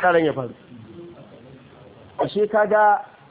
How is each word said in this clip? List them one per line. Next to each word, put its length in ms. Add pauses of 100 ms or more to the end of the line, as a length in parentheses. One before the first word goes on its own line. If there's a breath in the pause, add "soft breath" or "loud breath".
sa 100
ran 140
ya 80
faru. 200 (1700)
Ashe 280
kaga 540 (300)